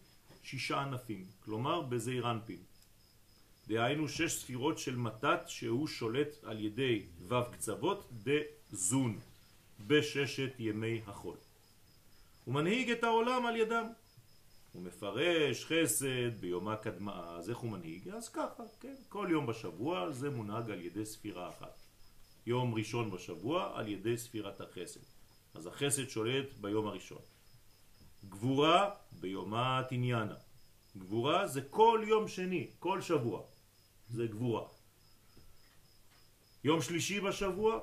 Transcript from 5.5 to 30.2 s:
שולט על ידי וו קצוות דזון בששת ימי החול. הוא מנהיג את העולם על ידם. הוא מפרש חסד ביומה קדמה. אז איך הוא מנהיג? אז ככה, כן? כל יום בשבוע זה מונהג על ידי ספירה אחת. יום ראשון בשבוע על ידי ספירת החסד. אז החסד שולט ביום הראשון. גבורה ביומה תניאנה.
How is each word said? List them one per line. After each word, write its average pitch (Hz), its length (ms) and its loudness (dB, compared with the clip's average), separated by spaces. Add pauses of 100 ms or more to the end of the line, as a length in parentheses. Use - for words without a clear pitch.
שולט 139 560 -2
על 110 160 -6
ידי 107 460 0 (220)
וו 120 240 2
קצוות 123 600 -2
דזון 127 1080 0 (680)
בששת 139 720 2
ימי 110 480 0
החול. 95 300 -10 (1080)
הוא 120 100 -2
מנהיג 202 360 4
את 233 140 2
העולם 233 420 4
על 233 100 0
ידם. 226 300 2 (840)
הוא 90 100 -12
מפרש 127 840 2
חסד 127 760 2
ביומה 92 360 -2
קדמה. 90 600 -6
אז 85 120 -6
איך 120 80 -6
הוא 120 120 -4
מנהיג? 90 380 -8
אז 226 200 -10
ככה, - 340 -6 (180)
כן? 269 140 -12 (140)
כל 202 220 -4
יום 151 160 4
בשבוע 120 640 -2
זה 139 200 -4
מונהג 113 400 -4
על 95 100 -6
ידי 87 260 -6
ספירה 90 420 -8
אחת. - 360 -14 (600)
יום 120 280 2
ראשון 110 360 0
בשבוע 95 640 -2
על 113 140 -4
ידי 104 300 0
ספירת 101 420 -8
החסד. - 400 -10 (540)
אז 80 120 -12
החסד 135 420 0
שולט 123 380 0 (140)
ביום 104 260 0
הראשון. 92 360 -8 (1080)
גבורה 147 640 6 (220)
ביומה 104 760 0
תניאנה. 123 460 0 (600)